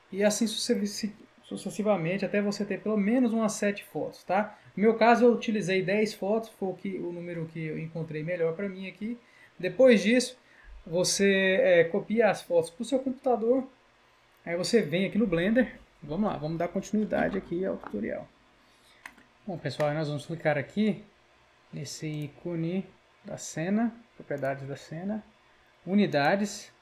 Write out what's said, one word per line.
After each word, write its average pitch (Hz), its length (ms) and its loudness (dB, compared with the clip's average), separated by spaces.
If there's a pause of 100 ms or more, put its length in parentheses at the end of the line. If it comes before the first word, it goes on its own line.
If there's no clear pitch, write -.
(120)
e 190 120 -2
assim 208 220 2
sucessi-, 208 720 -2 (260)
sucessivamente, 196 840 -2
até 202 180 0
você 202 240 -2
ter 196 160 -4
pelo 214 160 0
menos 226 360 2
umas 220 200 0
sete 202 300 -2
fotos, - 400 -10
tá? 202 340 -2 (180)
No 185 80 0
meu 220 120 6
caso, 226 300 6
eu 240 60 10
utilizei 190 520 0
dez 208 300 0
fotos, 220 360 -2
foi 196 200 -6
o 180 60 -8
que, 190 220 -8
o 175 140 -8
número 175 360 -8
que 160 180 -8
eu 156 140 -6
encontrei 160 440 -8
melhor 165 320 -2
pra 202 140 -6
mim 190 180 -10
aqui. 214 320 -8 (380)
Depois 196 440 6
disso, 233 360 2 (480)
você, 190 760 2
é, 175 240 8
copia 208 440 2
as - 120 0
fotos 170 280 2
pro - 160 -10
seu 262 140 0
computador, 254 720 0 (760)
aí 170 100 -4
você 185 260 2
vem 175 240 0
aqui 185 120 -2
no 226 100 2
Blender, 196 520 2 (220)
vamos 175 280 -2
lá, 135 80 -4
vamos 151 200 -6
dar 180 120 -2
continuidade 190 680 -2
aqui 180 280 -6
ao 190 120 -4
tutorial. - 500 -8 (1160)
Bom, 180 120 -8
pessoal, 147 360 -2
nós 156 140 -2
vamos 147 180 -6
clicar 160 320 -2
aqui 202 460 -2 (680)
nesse 156 360 -10
ícone 165 800 -6 (380)
da 147 140 -12
cena, 208 560 -2 (220)
propriedades 135 520 -6
da 139 80 -8
cena, 196 480 -8 (640)
unidades, 180 840 2 (100)